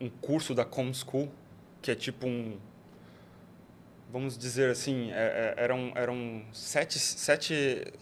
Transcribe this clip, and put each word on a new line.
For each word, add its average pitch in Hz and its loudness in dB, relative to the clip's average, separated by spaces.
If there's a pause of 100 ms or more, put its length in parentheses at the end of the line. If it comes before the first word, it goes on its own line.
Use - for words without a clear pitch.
um 123 -4 (120)
curso 147 0
da 117 6
Com 127 -2
School, 139 -2 (520)
que 135 0
é 113 2
tipo - -6
um, 117 -2 (1500)
vamos 127 -4
dizer 123 4
assim, 120 0
é, 113 2
é, 117 2
eram, 123 2
eram 120 -2 (100)
sete, - 0
sete 143 2 (180)